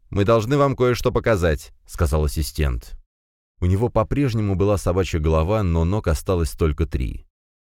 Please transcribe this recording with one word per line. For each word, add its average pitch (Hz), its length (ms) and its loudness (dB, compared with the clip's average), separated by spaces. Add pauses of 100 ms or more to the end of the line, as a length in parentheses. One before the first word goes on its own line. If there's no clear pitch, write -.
(120)
мы 98 140 0
должны 117 320 2
вам 139 180 2
кое-что 123 360 2
показать», 90 600 0 (140)
сказал 78 380 0
ассистент. 71 720 -4 (600)
У 87 60 -2
него 98 240 2
по-прежнему 113 640 0
была 98 220 2
собачья 90 420 0
голова, 80 440 2
но 82 200 2
ног 92 240 0
осталось 85 440 0
только 78 340 0
три. - 400 -6 (420)